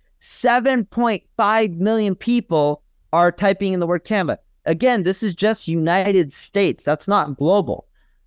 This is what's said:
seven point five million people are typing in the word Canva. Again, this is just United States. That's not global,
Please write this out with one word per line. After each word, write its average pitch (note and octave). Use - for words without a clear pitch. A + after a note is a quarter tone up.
seven A#3+
point A#3
five G#3+
million G3+
people D#3+
are F3
typing G3
in F3+
the E3+
word F3
Canva. F3+
Again, G3
this F#3+
is G3
just G#3
United E3+
States. -
That's D3+
not D#3
global, D#3+